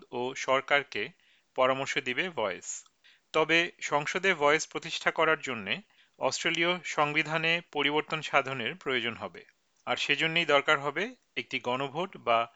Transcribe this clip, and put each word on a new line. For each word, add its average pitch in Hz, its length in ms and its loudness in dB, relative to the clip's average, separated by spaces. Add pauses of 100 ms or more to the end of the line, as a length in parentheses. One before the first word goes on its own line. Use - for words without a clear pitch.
(120)
ও 127 240 -4
সরকারকে 135 760 0 (460)
পরামর্শ 131 420 2
দিবে 135 320 -2
ভয়েস। 107 540 -4 (500)
তবে 160 380 4 (100)
সংসদে 175 520 0
ভয়েস 147 340 4
প্রতিষ্ঠা - 440 -4
করার 160 300 2
জন্যে 113 320 -4 (460)
অস্ট্রেলীয় 170 680 0
সংবিধানে 160 760 0 (100)
পরিবর্তন 147 500 0
সাধনের 135 540 0
প্রয়োজন 120 400 -2
হবে, 98 260 -10 (440)
আর 123 100 0
সেজন্যই 160 500 0
দরকার 143 340 4
হবে 143 240 -4 (340)
একটি - 220 -6
গণভোট 135 580 -4
বা 117 220 2 (160)